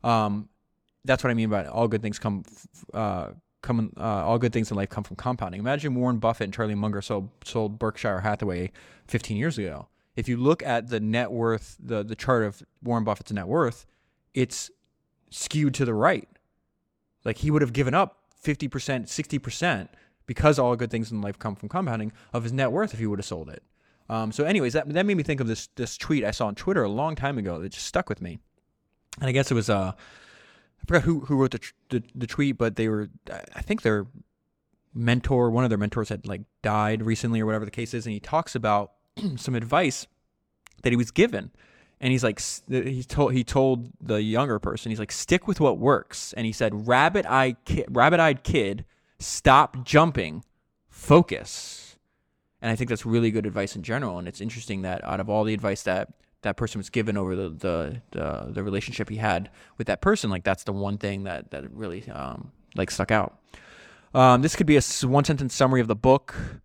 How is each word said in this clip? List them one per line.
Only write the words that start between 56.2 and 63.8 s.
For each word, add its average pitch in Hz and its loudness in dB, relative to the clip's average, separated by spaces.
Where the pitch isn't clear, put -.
that 101 -2
person 110 -4
was - -12
given 110 0
over 92 -2
the, 95 -4
the, 85 -4
the, 73 -6
the - -6
relationship 101 -6
he 107 -8
had 104 0
with 113 -4
that 95 0
person, 196 2
like, 92 -2
that's 95 0
the 104 -4
one 101 -4
thing 98 -4
that, 87 -8
that 67 -12
really, 98 -10
um, 65 -10
like, 95 -2
stuck - 0
out. 107 2